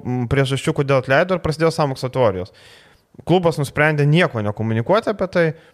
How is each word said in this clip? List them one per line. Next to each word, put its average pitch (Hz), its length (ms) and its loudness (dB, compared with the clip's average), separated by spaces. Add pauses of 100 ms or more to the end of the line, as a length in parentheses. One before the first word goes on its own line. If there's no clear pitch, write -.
m, 123 240 -4
priežasčių, 135 480 0
kodėl 139 240 2
atleido, 160 320 2
ir 170 80 -2
prasidėjo 160 320 0
sąmokslo 135 400 -2
teorijos. 98 400 0 (720)
Klubas 170 320 2
nusprendė 147 480 0
nieko 147 360 2
nekomunikuoti 113 720 0
apie 202 140 -4
tai, 170 200 0 (260)